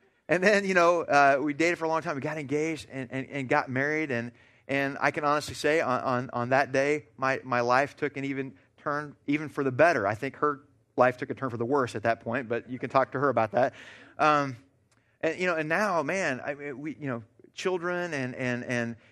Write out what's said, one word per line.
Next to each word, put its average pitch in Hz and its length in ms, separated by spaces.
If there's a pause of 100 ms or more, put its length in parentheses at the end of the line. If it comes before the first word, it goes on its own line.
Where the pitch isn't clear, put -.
(280)
and 180 160
then, 202 220
you 190 80
know, 175 260
uh, 143 400
we 147 140
dated 165 240
for 165 80
a - 20
long 160 140
time. 156 140
We 131 40
got 151 160
engaged 151 560
and, 131 180
and, 131 200
and 135 180
got 139 220
married. 147 400
And, 120 200 (380)
and 139 320
I 143 100
can 147 140
honestly 147 300
say 151 260
on, 127 220
on, 127 320
on 120 160
that 135 200
day, 143 360 (100)
my, 131 280
my 123 180
life 127 340
took 143 220
an 135 80
even 135 260 (300)
turn, 147 340 (100)
even 151 220
for 139 160
the 131 80
better. 139 340
I 107 100
think 131 200
her 143 240 (360)
life 127 200
took - 140
a - 40
turn 131 160
for 117 60
the 117 80
worse 127 300
at 110 100
that 113 160
point, 120 280
but 117 220
you 123 80
can 131 120
talk 131 220
to 135 60
her 139 100
about 117 240
that. 127 220 (440)
Um, 143 380 (640)
and, 156 180
you 185 80
know, 175 100
and 156 120
now, 175 340
man, 156 420
I 143 100
mean, 143 240
we, 147 220
you 143 80
know, 117 140 (320)
children 175 600
and, 127 200
and, 123 300
and, 117 320 (160)